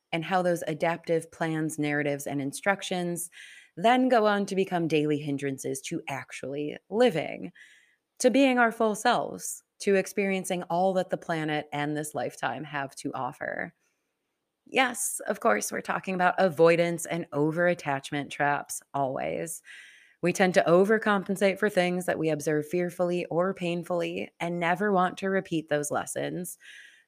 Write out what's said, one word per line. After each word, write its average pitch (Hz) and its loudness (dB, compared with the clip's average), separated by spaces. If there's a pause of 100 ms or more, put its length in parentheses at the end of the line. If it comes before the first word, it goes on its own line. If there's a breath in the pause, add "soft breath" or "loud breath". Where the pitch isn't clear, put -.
(120)
and 165 -2
how 180 0
those 175 0
adaptive 165 -2
plans, 160 -2
narratives, 147 0
and 143 -4
instructions 175 -2 (480 loud breath)
then 247 4
go 233 6
on 202 2
to 190 -4
become 180 0
daily 151 2
hindrances 139 -4
to - -8
actually 139 -8 (120)
living, 185 0 (680 soft breath)
to 254 4
being 262 6
our 233 4
full 220 0
selves, - -2 (160)
to 196 4
experiencing 190 0
all 185 2
that 185 0
the 175 -2
planet 156 -2
and 147 -2
this 151 -6
lifetime 123 -4
have 143 -8
to - -6
offer. 131 -6 (920)
Yes, - -2
of 208 -4
course, 208 0
we're 202 -6
talking 185 -4
about 180 2
avoidance 170 4
and 170 -6
over-attachment 151 0
traps - -2 (120)
always. 143 -4 (600 loud breath)
We 175 2
tend 185 4
to 185 6
overcompensate 196 4
for 214 2
things 180 0
that 175 0
we 156 0
observe 151 0
fearfully 175 -2
or 180 0
painfully 175 -4
and 175 -4
never 180 0
want 180 2
to 196 -4
repeat 180 -2
those 147 -2
lessons. 143 -6 (500 loud breath)